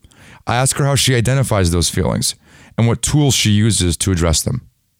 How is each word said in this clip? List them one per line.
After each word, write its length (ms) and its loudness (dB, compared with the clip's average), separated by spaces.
I 80 -2
ask 220 0
her 80 0
how 100 0
she 200 0
identifies 560 0
those 180 0
feelings 460 -4
and 100 2
what 140 -2
tools 320 2
she 160 0
uses 480 2
to 140 -2
address 300 0
them. 200 -6